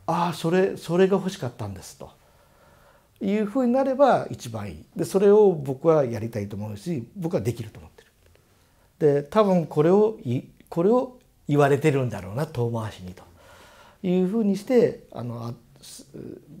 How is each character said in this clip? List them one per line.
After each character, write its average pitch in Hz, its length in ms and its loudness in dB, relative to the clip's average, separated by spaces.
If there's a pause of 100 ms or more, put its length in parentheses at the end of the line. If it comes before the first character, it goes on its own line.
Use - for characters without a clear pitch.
「あ 170 260 0
あ、 - 20 -6
そ 165 160 -4
れ、 185 260 2
そ 170 220 -4
れ 190 100 6
が 196 80 2
欲 180 140 -2
し - 80 -10
か 127 80 -6
っ 117 100 -6
た 107 100 -8
ん 98 60 -8
で 92 100 -14
す」 - 160 -20
と - 120 -16 (1120)
い 202 160 -2
う 214 80 -2
ふ 233 140 -4
う 254 60 2
に 240 60 2
な 269 120 2
れ 262 100 -2
ば 220 360 4
一 123 200 -12
番 104 180 -8
い 90 40 -12
い。 78 120 -18 (100)
で、 165 120 -2
そ 196 120 0
れ 202 120 6
を 208 220 8
僕 139 360 -4
は 156 160 4
や 113 160 -4
り 117 100 -6
た 107 100 -6
い 101 80 -6
と 104 80 -12
思 107 160 -8
う 101 40 -12
し、 139 300 -8 (100)
僕 175 180 -6
は 156 60 0
で 113 140 -2
き 117 80 -10
る 104 80 -14
と - 80 -20
思 80 100 -20
っ - 20 -20
て - 120 -20
る。 - 1200 -4
で、 - 0 -
多 214 220 2
分 180 220 2
こ 151 160 0
れ 165 80 4
を 214 320 2
い-、 123 180 -2 (280)
こ 170 140 -4
れ 202 80 4
を 254 280 0 (300)
言 143 100 2
わ 139 120 6
れ 139 80 2
て 156 120 2
る 135 140 0
ん 117 60 -4
だ 98 100 -8
ろ 92 120 -12
う - 20 -8
な、 151 120 -4
遠 120 240 -4
回 110 220 -6
し 92 100 -18
に 90 120 -14
と - 80 -20 (840)
い 180 160 2
う 185 40 0
ふ 214 120 -2
う 220 60 0
に 196 120 0
し 202 80 -10
て、 226 460 2
あ 120 140 -12
の、 117 220 -10
あ、 120 80 -10 (280)
す-、 - 240 -20 (540)